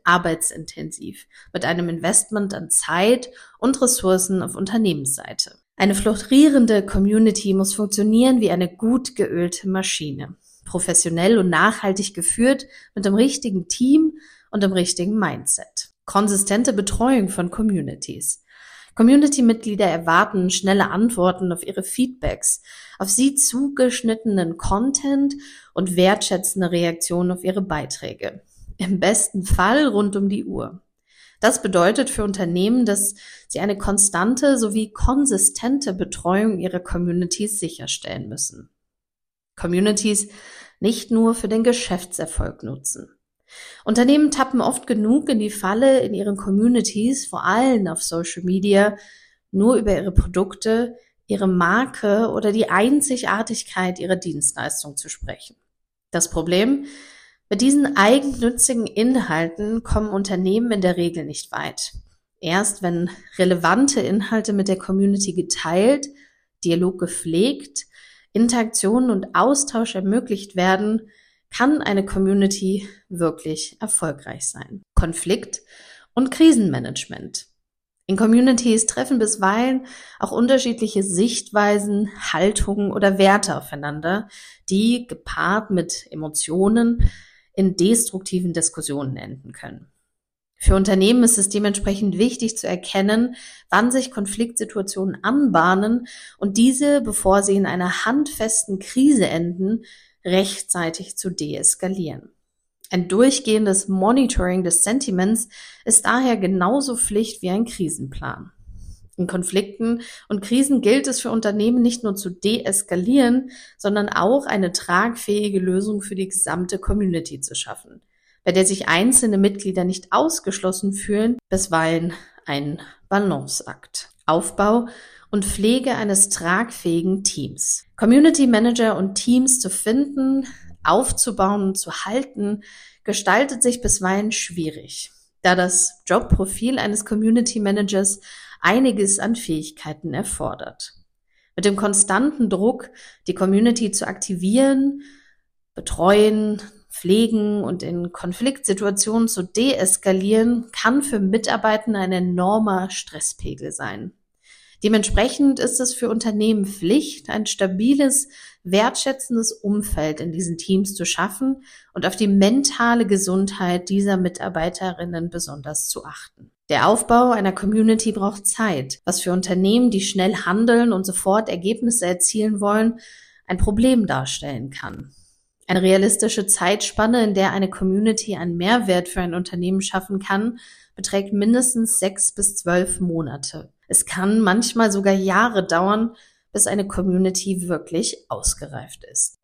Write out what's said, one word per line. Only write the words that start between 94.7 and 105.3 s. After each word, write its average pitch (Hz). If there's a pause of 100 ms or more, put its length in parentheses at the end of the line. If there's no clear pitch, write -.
anbahnen 214 (320)
und 202
diese, 269
bevor 202
sie 196
in 196
einer 180
handfesten 220
Krise 254
enden, 175 (420)
rechtzeitig 180
zu 190
deeskalieren. 180 (580)
Ein 180
durchgehendes 214
Monitoring 190
des -
Sentiments 214 (380)